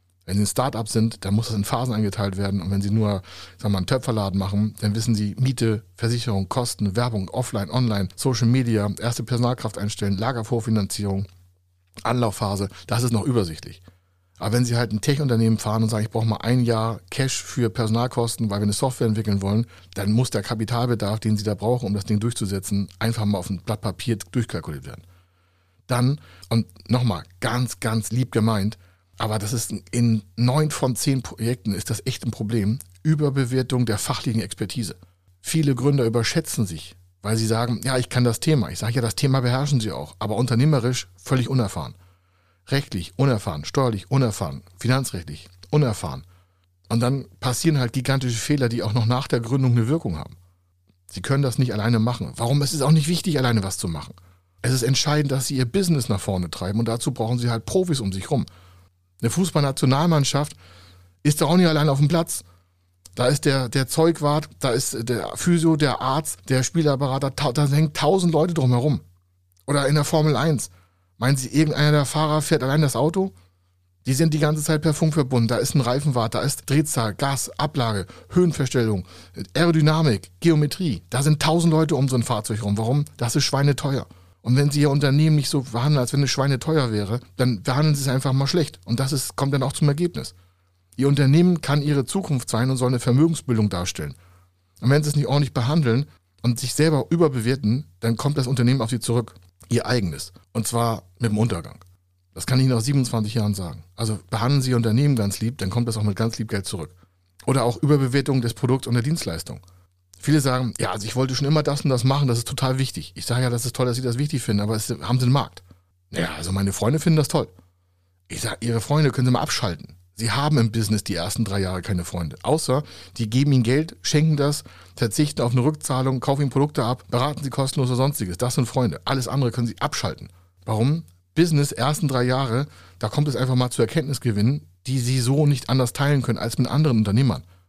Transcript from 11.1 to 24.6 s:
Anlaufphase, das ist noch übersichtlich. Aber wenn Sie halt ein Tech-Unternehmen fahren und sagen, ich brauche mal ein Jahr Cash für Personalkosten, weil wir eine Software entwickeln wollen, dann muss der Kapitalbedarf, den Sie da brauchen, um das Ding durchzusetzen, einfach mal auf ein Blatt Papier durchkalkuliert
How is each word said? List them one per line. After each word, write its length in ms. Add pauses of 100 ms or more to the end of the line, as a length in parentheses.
Anlaufphase, 640 (200)
das 160
ist 100
noch 100
übersichtlich. 580 (560)
Aber 140
wenn 140
Sie 100
halt 160
ein 80
Tech-Unternehmen 600
fahren 240
und 60
sagen, 140
ich 80
brauche 160
mal 140
ein 180
Jahr 400 (100)
Cash 320
für 280
Personalkosten, 800
weil 100
wir 40
eine 100
Software 340
entwickeln 340
wollen, 240 (280)
dann 180
muss 180
der 140
Kapitalbedarf, 800
den 160
Sie 80
da 100
brauchen, 300
um 80
das 100
Ding 160
durchzusetzen, 720 (100)
einfach 240
mal 140
auf 120
ein 120
Blatt 180
Papier 380 (140)
durchkalkuliert 540